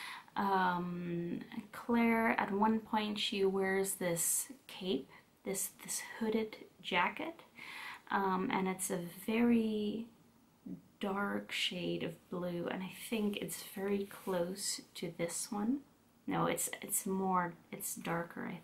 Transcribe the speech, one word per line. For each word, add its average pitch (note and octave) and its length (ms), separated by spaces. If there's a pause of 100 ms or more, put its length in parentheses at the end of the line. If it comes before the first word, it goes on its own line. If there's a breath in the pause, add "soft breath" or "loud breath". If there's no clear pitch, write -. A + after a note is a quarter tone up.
(360 loud breath)
um, F3 1040 (300)
Claire, A#3 680
at G3+ 120
one A3 280
point, G#3 400
she G3 260
wears F#3+ 480
this - 540 (200)
cape, G3 420 (340 loud breath)
this, F#3+ 260 (140)
this - 180 (180)
hooded A3 380 (240)
jacket, G#3 600 (680 loud breath)
um, F#3+ 420
and F#3+ 160
it's F#3 220
a F#3 100 (280)
very A3 800 (920)
dark G3+ 520
shade E3+ 520
of E3+ 260
blue, F3 420
and F#3 120
I F#3 100 (160)
think G#3 280
it's - 260 (120)
very G3 300
close F#3 760 (140)
to E3+ 220
this - 340
one. A3 280 (460)
No, E3+ 200
it's, E3+ 240 (120)
it's - 240
more, F#3 480 (180)
it's - 240
darker, E3+ 560
I E3+ 120